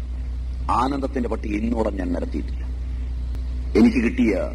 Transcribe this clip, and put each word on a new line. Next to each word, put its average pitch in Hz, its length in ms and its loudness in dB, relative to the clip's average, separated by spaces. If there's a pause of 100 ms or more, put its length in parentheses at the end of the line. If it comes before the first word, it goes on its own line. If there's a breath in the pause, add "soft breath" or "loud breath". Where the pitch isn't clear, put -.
(720)
ആനന്ദത്തിന്റെ 131 580 0
പട്ടിക 110 220 -4
ഇന്നോളം 110 440 0
ഞാൻ 92 180 -2
നിരത്തിയിട്ടില്ല. - 520 -2 (1120)
എനിക്ക് 117 240 8
കിട്ടിയ 110 320 4 (200)